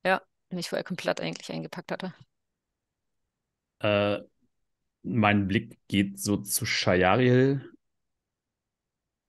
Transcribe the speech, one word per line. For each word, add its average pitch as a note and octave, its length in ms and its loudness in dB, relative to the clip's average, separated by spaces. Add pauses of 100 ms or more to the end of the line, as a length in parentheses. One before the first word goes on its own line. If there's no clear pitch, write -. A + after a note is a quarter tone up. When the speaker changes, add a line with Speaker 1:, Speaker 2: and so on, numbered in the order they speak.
Speaker 1:
Ja, F#3 160 0 (300)
den F3+ 80 -8
ich E3 100 -8
vorher - 140 -4
komplett F3+ 380 -4
eigentlich - 300 -8
eingepackt E3 400 -10
hatte. - 220 -8 (1700)
Speaker 2:
Äh, G#2 400 2 (840)
mein G#2 440 2
Blick G2+ 400 -2
geht G2 320 0
so G2+ 180 0
zu - 280 -6
Shayariel. B2 1040 2 (1600)